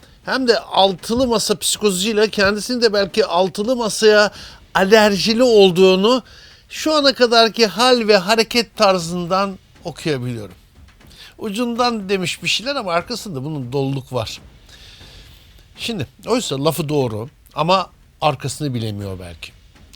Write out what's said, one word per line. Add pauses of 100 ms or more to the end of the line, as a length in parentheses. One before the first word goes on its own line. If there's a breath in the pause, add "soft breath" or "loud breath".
(240 soft breath)
hem
de
altılı
masa
psikozuyla
kendisinin
de
belki
altılı
masaya (440 loud breath)
alerjili
olduğunu (460 loud breath)
şu
ana
kadarki
hal
ve
hareket
tarzından (260)
okuyabiliyorum. (840 loud breath)
Ucundan
demiş
bir
şeyler
ama
arkasında
bunun
doluluk
var. (1400 loud breath)
Şimdi (200)
oysa
lafı
doğru (260)
ama (300)
arkasını
bilemiyor
belki. (400)